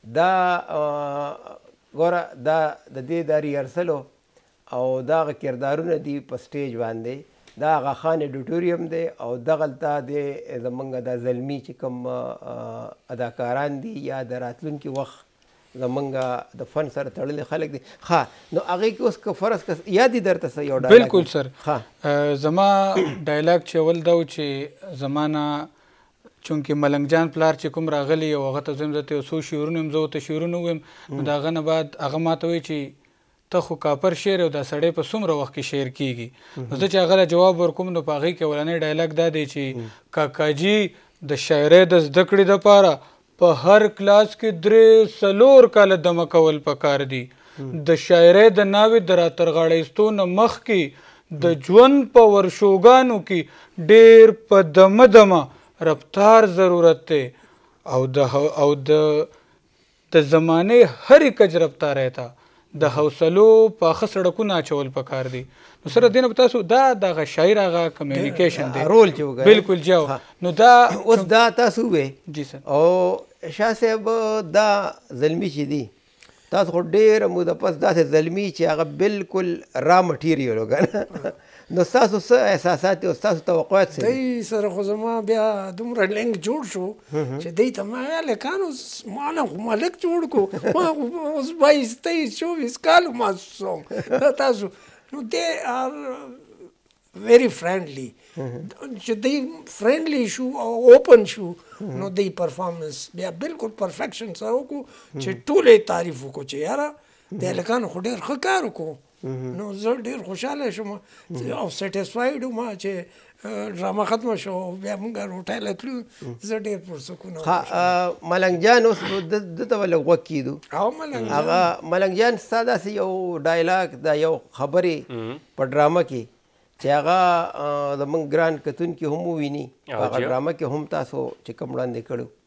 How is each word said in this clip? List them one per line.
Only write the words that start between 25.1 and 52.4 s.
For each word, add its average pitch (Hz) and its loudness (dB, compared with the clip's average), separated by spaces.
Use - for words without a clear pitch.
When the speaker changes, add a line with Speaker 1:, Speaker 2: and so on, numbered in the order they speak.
Speaker 2:
نه 151 -6
چونکې 151 -6
ملنګ 143 0
جان 160 0
پلار 160 0
چې 143 -12
کوم 160 -6
راغلی 151 -2
او 143 -4
هغه 143 -6
ته 147 -10
زه 143 -8
هم 151 -6
زه 147 -6
ته 147 -8
یو 143 -6
څو 160 -8
شعرونه 156 -6
هم 156 -6
زه 151 -4
ورته 156 -4
شعرونه 160 -6
ووایم، 170 -6
نو 139 -8
د 139 -4
هغه 147 -4
نه 165 -6
بعد 160 -4
هغه 147 -6
ما 165 -2
ته 165 -6
وایي 170 -4
چې 151 -8
ته 180 0
خو 170 -8
کاپر 151 -2
شعر 196 -2
او 170 0
دا 147 -6
سړی 151 -2
په 160 -4
څومره 208 -6
وخت 143 -4
کې 147 -10
شعر 135 -6
کېږي؟ 123 -8
نو 139 -8
زه 185 -2
چې 190 -2
هغه 185 4
له 190 6
جواب 175 2
ورکوم، 180 -2
نو 170 -4
په 151 -4
هغې 165 -2
کې - -4
اولنی 156 -4
ډایلاګ 156 -2
دا 165 0
دی 156 -4
چې 139 -8
کاکاجي 151 0
د 143 -6
شاعرۍ 151 6
د 104 6
زده 147 2
کړې 196 4
دپاره 196 6
په 175 6
هر 202 6
کلاس 208 2
کې 220 -2
درې 220 8
څلور 240 8
کاله 196 6
دمه 170 0
کول 160 4
پکار 143 -2
دي. 127 -6
د 160 4
شاعرۍ 180 8
د - 4
ناوې 220 4
د - 0
راترغاړیستو 165 2
نه 196 0
مخکې 202 0
د 151 -8
ژوند 254 8
په 240 10
ورشوګانو 202 4